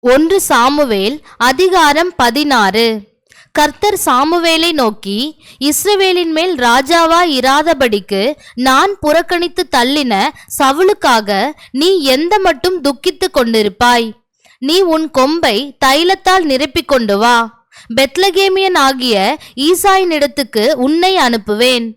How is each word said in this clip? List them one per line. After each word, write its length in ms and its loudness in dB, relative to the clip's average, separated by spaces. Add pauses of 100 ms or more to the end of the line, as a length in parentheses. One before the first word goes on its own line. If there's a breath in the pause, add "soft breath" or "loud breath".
ஒன்று 360 2
சாமுவேல் 800 0 (160 loud breath)
அதிகாரம் 800 0
பதினாறு. 840 0 (520 soft breath)
கர்த்தர் 520 0
சாமுவேலை 680 0
நோக்கி, 720 -6 (160 loud breath)
"இஸ்ரவேலின் 720 0
மேல் 260 -2
ராஜாவா 680 2
இராதபடிக்கு 1120 0 (200 loud breath)
நான் 440 2
புறக்கணித்து 760 -2
தள்ளின 520 0 (300 loud breath)
சவுலுக்காக 920 0 (180 loud breath)
நீ 320 0
எந்த 360 0
மட்டும் 420 -2
துக்கித்துக் 560 -4
கொண்டிருப்பாய்? 760 0 (460 soft breath)
நீ 220 0
உன் 300 0
கொம்பை 760 -2
தைலத்தால் 600 2
நிரப்பிக் 440 -4
கொண்டு 300 0
வா. 480 0 (340 loud breath)
பெத்லகேமியன் 760 0
ஆகிய 640 0 (180 loud breath)
ஈசாயினிடத்துக்கு 1160 0
உன்னை 440 0
அனுப்புவேன். 800 0